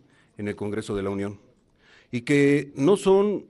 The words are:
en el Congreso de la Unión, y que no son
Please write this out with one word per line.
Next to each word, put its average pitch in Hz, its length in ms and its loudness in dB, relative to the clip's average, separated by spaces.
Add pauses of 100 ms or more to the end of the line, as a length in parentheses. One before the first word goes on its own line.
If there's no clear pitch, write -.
(380)
en 104 80 -8
el 104 80 -4
Congreso 104 400 -6
de 98 80 -4
la 98 80 -4
Unión, 101 300 -6 (720)
y 120 80 -6
que 143 560 2
no 147 200 4
son 190 540 2